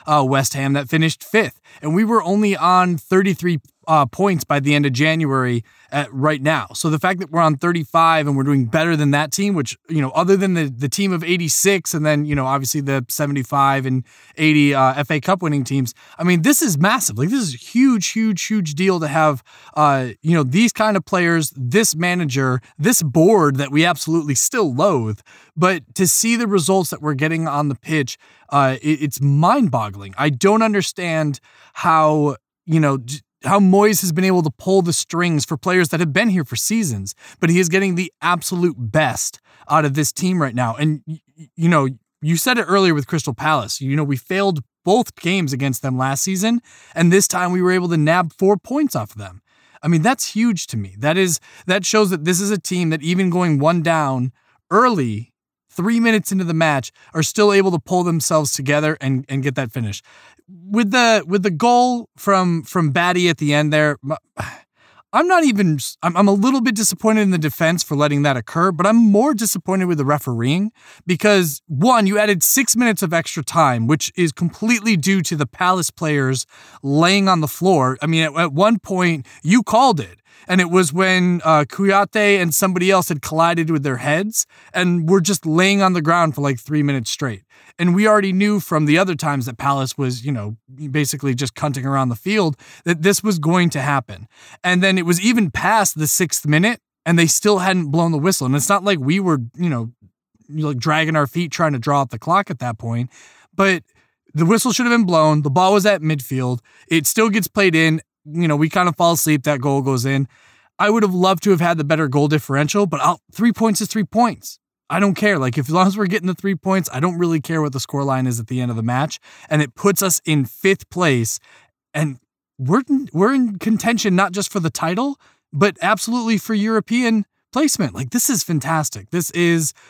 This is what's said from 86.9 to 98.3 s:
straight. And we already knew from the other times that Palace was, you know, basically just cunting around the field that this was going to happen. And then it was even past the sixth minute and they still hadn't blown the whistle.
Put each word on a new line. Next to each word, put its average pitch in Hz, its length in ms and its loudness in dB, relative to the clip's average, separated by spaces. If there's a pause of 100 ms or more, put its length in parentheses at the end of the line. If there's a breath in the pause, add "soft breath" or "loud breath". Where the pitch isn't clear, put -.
straight. 117 340 -8 (340 soft breath)
And 175 160 2
we 208 120 4
already 202 260 4
knew 202 280 2
from 156 240 0
the 147 140 4
other 185 160 0
times 143 320 -4
that 123 100 -10
Palace 135 400 -2
was, 127 280 -4
you 147 60 -6
know, 110 260 -6 (340)
basically 139 440 -2
just 123 200 -6
cunting 135 320 -4
around 135 240 0
the 117 40 -4
field 185 420 -2 (280 loud breath)
that 175 160 0
this 190 220 2
was 202 160 -2
going 170 320 2
to 147 100 -4
happen. 127 480 -4 (340 loud breath)
And 180 200 0
then 185 160 2
it 175 80 -2
was 175 120 2
even 214 320 0
past 196 480 0
the 156 80 -2
sixth - 400 -2
minute 175 340 2 (260)
and 170 120 2
they 165 80 4
still 202 340 0
hadn't 180 300 0
blown 165 220 0
the 156 60 0
whistle. 156 280 0